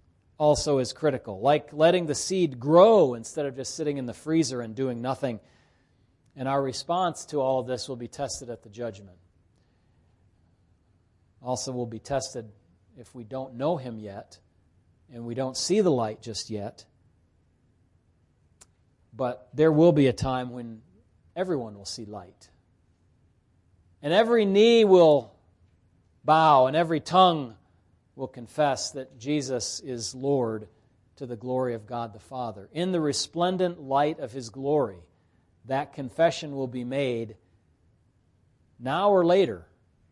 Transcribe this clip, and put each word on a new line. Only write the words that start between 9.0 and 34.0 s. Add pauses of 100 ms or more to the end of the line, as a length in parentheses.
Also
will
be
tested (480)
if
we
don't
know
him
yet (760)
and
we
don't
see
the
light
just
yet. (2250)
But
there
will
be
a
time
when (520)
everyone
will
see
light. (1600)
And
every
knee
will (920)
bow
and
every
tongue (600)
will
confess
that
Jesus
is
Lord (480)
to
the
glory
of
God
the
Father.
In
the
resplendent
light